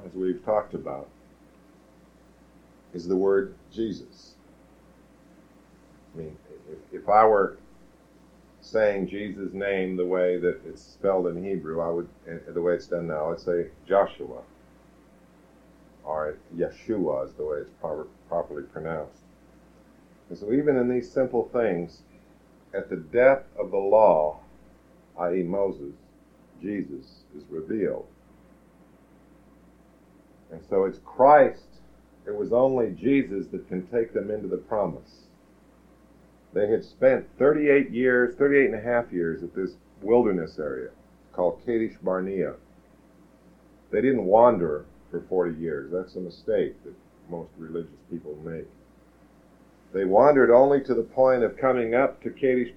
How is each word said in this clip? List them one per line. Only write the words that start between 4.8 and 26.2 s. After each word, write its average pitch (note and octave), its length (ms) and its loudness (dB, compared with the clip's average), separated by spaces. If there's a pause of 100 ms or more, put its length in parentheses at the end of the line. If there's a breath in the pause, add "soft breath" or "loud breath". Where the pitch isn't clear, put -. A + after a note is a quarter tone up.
I E2 40 -14
mean, D#2 180 -14 (340)
if, - 300 -16
if - 80 -6
I G#2+ 160 8
were G2+ 320 4 (1040)
saying G2+ 480 0
Jesus' G2 420 -10
name F#2+ 460 -4
the F2+ 80 0
way F2+ 320 0
that F2 280 -2
it's - 160 -18
spelled F#2+ 460 -2
in F2 160 -6
Hebrew, E2+ 380 -6
I E2 80 -4
would, F2 180 -4 (180)
eh, E2 120 -14 (160)
the E2+ 80 -4
way F2 120 0
it's E2+ 140 -6
done E2+ 200 -6
now, D#2 260 -4
I'd - 80 -12
say F2 240 -2 (200)
Joshua, D2 580 -2 (1600)
or D2+ 320 -6 (180)
Yeshua E2 680 -4
is C#2 80 -14
the D2+ 100 -10
way D2+ 140 -6
it's - 140 -10 (100)
proper, D2+ 260 -8 (220)
properly D#2 340 -6
pronounced. D#2+ 600 -10 (1040)
And E2+ 80 -14
so G#2 160 -4
even C#3+ 240 2
in B2 100 2
these B2 240 -2
simple B2 400 -2
things, F#2 520 -2 (720)
at F#2+ 160 -8
the F#2 60 -6
death B2 480 4 (160)
of F#2 120 -8
the G2 60 -2
law, G2 600 6 (800)
i F2 140 -2
e F#2 100 0
Moses, E2+ 520 -4 (640)